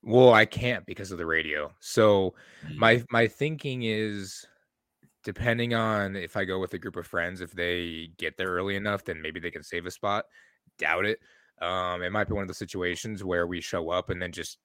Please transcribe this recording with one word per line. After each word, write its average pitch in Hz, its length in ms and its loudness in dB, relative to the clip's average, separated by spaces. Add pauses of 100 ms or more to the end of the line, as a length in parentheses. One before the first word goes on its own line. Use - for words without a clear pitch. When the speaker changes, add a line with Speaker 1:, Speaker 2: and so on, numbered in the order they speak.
Speaker 1:
Well, 123 300 10
I 110 140 10
can't 120 400 -4
because 95 240 -10
of 90 80 -8
the 85 80 -4
radio. 78 540 -2
So 101 540 4 (300)
Speaker 2:
Mm. 78 120 -12
Speaker 1:
my, 113 340 6
my 117 160 4
thinking 139 580 -4
is, 107 640 -4 (760)
depending 117 500 0
on 107 400 0
if 90 220 -8
I 98 80 0
go 92 160 -2
with 92 140 -6
a 92 40 -6
group 87 160 -10
of 87 120 -10
friends, 87 340 -4
if 90 100 -10
they 87 680 -4
get 80 200 -6
there 92 140 -4
early 95 260 -2
enough, 101 280 -4
then 82 160 -8
maybe 80 200 -8
they 82 100 -8
can 76 140 -14
save 87 200 -8
a 90 60 -8
spot. 104 360 -4 (520)
Doubt 82 280 0
it. 110 120 -2 (420)
Um, 90 420 -4
it 90 100 -4
might 104 160 0
be 107 60 -4
one 101 80 -4
of 95 60 -8
those 92 100 -12
situations 92 680 -6
where 87 240 0
we 87 120 -6
show 82 300 -4
up 90 200 -2
and 90 120 -4
then 90 80 -8
just 82 340 -12